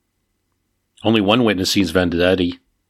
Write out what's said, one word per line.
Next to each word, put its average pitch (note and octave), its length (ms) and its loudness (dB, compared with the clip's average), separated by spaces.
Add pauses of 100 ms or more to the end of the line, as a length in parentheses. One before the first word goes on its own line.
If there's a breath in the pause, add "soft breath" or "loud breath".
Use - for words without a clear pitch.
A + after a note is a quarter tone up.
(1040)
Only A2 160 2
one A2 240 2
witness F#2+ 280 -2
sees F2+ 200 -2
Vanzetti. F2 680 0 (300)